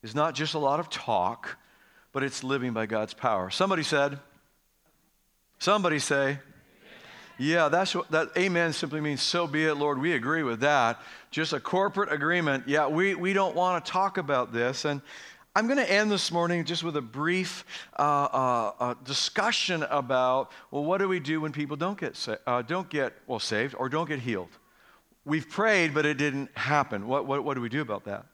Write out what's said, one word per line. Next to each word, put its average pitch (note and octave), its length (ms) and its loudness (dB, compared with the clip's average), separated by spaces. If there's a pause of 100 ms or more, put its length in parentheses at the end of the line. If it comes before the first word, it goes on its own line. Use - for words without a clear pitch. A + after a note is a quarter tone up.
is A2 140 -12
not D#3 220 2
just D3+ 180 -2
a D#3 60 0
lot C#3+ 180 2
of E3+ 120 -4
talk, G#2 640 -2 (560)
but C3+ 100 -2
it's C3+ 220 -6
living C3 280 -2
by A2 140 -2
God's A2 280 -2
power. G2 360 0
Somebody F#3 320 0
said, C#3 380 0 (1400)
somebody F3+ 400 2
say, C#3 400 0 (1000)
yeah, D#3 320 4
that's F3 260 2
what, F3 180 -4
that D#3 240 2
amen F3 360 2
simply D3+ 280 -4
means, D3 200 -2
"So F3 260 0
be D#3 180 0
it, D#3 100 2
Lord, C#3+ 240 0
we D#3+ 140 0
agree D3+ 320 0
with A#2 160 -2
that." B2+ 400 4 (300)
Just D#3 220 -2
a D3+ 60 -2
corporate G3 540 0
agreement. D3 560 2
Yeah, D3 180 4
we, F3 300 2
we F3+ 160 0
don't F#3+ 240 2
wanna F3+ 240 2
talk F#3+ 380 -2
about C3+ 340 0
this. A#2+ 320 -2
And C#3+ 180 -2 (540)
I'm G#3+ 100 2
gonna C4+ 160 2
end G#3 300 4
this G3 180 0
morning E3+ 340 2
just E3 200 -4
with E3 120 -2
a C#3+ 60 -2
brief, D#3+ 600 -2 (340)
uh, - 40 4
uh, C3 760 2
uh, B2 160 -2 (100)
discussion F3+ 760 0
about, C3 720 2 (180)
well, C#3+ 140 -4
what F3+ 140 0
do G3 100 2
we F#3 100 0
do D#3 220 -2
when D3+ 120 -4
people D3 240 -4
don't F#3 220 -4
get - 180 -6
sa-, A2 200 -6 (100)
uh, B2 160 0
don't E3 260 -4
get, C#3 260 -2 (120)
well, A2+ 140 -4
saved A#2 360 -2
or C3 120 -2
don't D#3 200 -2
get D3 120 -4
healed? G#2 300 -4 (760)
We've D3+ 220 -2
prayed, F#3+ 460 2
but D3+ 100 2
it D3 140 2
didn't C#3 360 0
happen. A2 520 0
What, C3 180 0
what, C3+ 200 -2
what C#3 100 -2
do B2+ 80 -4
we A#2 80 -4
do C3 100 -2
about A2 240 -6
that? G#2 300 -10